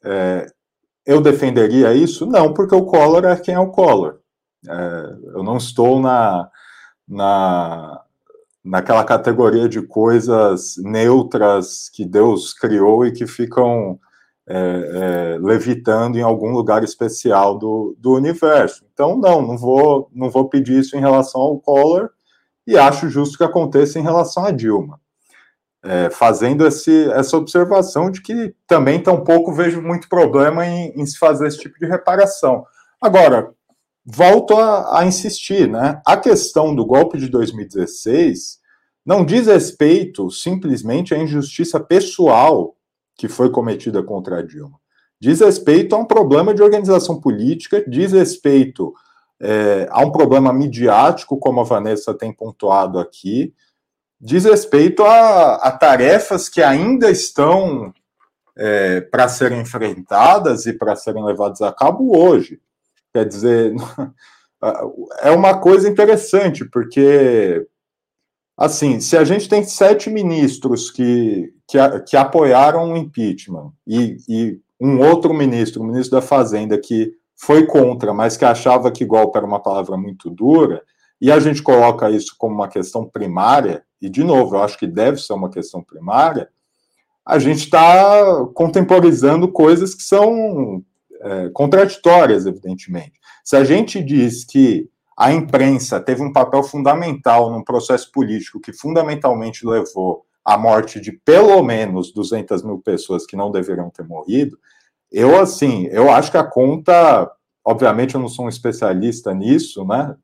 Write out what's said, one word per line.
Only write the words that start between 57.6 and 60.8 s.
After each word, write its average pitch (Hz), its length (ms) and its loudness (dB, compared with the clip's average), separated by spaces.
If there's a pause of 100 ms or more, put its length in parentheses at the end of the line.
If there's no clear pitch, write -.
é, 98 420 0
pra 123 300 0
serem 123 320 -2
enfrentadas 117 1040 0
e 117 80 -6
pra 107 200 -4